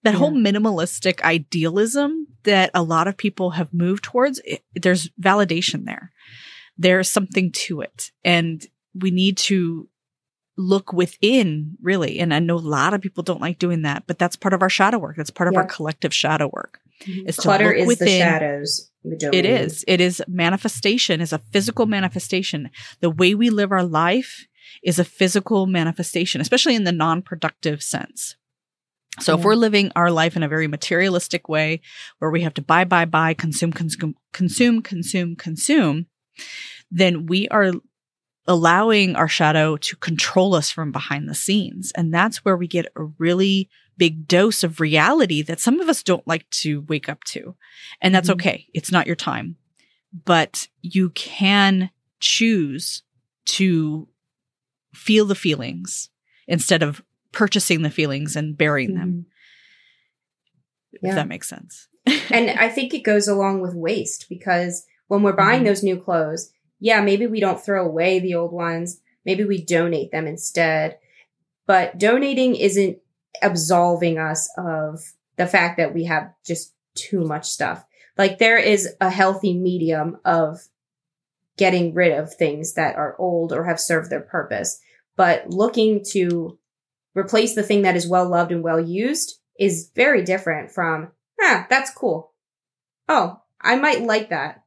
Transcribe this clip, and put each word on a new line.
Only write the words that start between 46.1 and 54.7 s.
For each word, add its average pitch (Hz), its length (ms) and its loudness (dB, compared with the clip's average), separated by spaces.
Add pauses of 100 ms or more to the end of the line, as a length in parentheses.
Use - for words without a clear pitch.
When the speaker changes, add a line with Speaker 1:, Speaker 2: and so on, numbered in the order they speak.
Speaker 1:
like 165 220 -4
to 147 320 -4
wake 151 260 -4
up 151 160 -12
to. - 320 -12 (460)
And 190 120 4
that's 185 140 4
Speaker 2:
Mm-hmm. 190 120 4
Speaker 1:
okay. 175 340 -4
It's - 180 -4
not 180 140 2
your 165 100 -2
time. 123 400 -6 (560)
But 170 560 0 (140)
you 180 280 0
can 196 800 2 (300)
choose 180 840 0 (440)
to 160 600 0 (880)